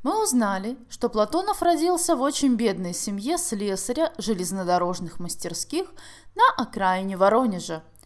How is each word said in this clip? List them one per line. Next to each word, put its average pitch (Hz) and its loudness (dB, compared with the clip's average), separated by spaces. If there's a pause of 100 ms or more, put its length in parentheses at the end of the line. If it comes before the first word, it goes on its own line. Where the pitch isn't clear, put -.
Мы 392 0
узнали, 233 0 (100)
что - -4
Платонов 320 0
родился 339 4
в 247 -2
очень 277 2
бедной 190 -2
семье 214 -4
слесаря 226 -2
железнодорожных 180 -2
мастерских 190 -6 (480)
на - 4 (200)
окраине 190 -2
Воронежа. 196 2 (240)